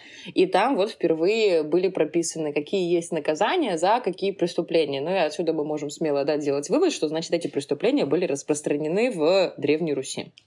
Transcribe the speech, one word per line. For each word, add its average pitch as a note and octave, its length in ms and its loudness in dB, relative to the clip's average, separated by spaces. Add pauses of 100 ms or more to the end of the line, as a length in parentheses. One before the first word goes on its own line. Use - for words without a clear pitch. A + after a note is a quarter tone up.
(340)
и F#3 140 6
там G#3 280 2
вот G#3 160 0
впервые F3 720 2
были F3 260 2
прописаны, E3 640 -2
какие E3+ 380 -2
есть E3+ 200 0
наказания F3+ 680 0
за G#3 260 2
какие F#3+ 280 -2
преступления. E3 680 0
Ну E3 100 -2
и G3 60 0
отсюда D#3+ 360 0
мы D#3 100 0
можем D3+ 260 -4
смело, C#3+ 360 0
да, D3+ 120 0
делать C#3+ 320 -2
вывод, D#4 240 2
что, - 140 -2
значит, D#3+ 260 -4
эти E3+ 140 -2
преступления F3 580 0
были E3 200 0
распространены D3+ 840 -2
в F3 460 2
Древней D3+ 360 0
Руси. - 380 -8 (160)